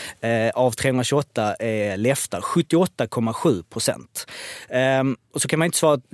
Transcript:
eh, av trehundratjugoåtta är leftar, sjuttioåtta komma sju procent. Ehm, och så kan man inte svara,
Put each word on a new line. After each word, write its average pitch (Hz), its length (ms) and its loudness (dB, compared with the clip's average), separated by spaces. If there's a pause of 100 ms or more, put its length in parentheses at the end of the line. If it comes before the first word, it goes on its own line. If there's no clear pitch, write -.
(200)
eh, 113 340 2
av 127 160 4
trehundratjugoåtta 127 840 0
är 107 420 -2
leftar, 113 440 0
sjuttioåtta 170 640 0
komma 113 260 -2
sju 110 380 0
procent. - 560 -6 (420)
Ehm, 131 480 2 (180)
och - 80 -2
så - 60 -2
kan 156 100 2
man 165 80 4
inte 170 120 -2
svara, 147 220 4 (140)